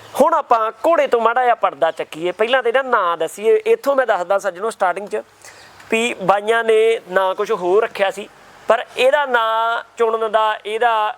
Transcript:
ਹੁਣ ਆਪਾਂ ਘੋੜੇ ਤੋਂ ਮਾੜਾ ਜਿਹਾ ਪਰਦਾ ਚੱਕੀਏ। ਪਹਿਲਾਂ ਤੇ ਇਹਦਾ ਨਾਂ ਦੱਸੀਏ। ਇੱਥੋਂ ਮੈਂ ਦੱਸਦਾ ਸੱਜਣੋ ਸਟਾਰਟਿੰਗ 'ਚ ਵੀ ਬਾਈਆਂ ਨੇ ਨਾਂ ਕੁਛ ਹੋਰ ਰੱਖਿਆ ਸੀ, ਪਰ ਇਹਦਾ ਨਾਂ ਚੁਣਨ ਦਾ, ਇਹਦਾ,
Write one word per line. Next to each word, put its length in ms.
ਹੁਣ 140
ਆਪਾਂ 380
ਘੋੜੇ 340
ਤੋਂ 140
ਮਾੜਾ 220
ਜਿਹਾ 120
ਪਰਦਾ 360
ਚੱਕੀਏ। 420
ਪਹਿਲਾਂ 300
ਤੇ 60
ਇਹਦਾ 140
ਨਾਂ 340
ਦੱਸੀਏ। 400
ਇੱਥੋਂ 300
ਮੈਂ 100
ਦੱਸਦਾ 320
ਸੱਜਣੋ 320
ਸਟਾਰਟਿੰਗ 380
'ਚ 140
ਵੀ 240
ਬਾਈਆਂ 500
ਨੇ 360
ਨਾਂ 240
ਕੁਛ 180
ਹੋਰ 300
ਰੱਖਿਆ 280
ਸੀ, 180
ਪਰ 160
ਇਹਦਾ 300
ਨਾਂ 560
ਚੁਣਨ 340
ਦਾ, 340
ਇਹਦਾ, 520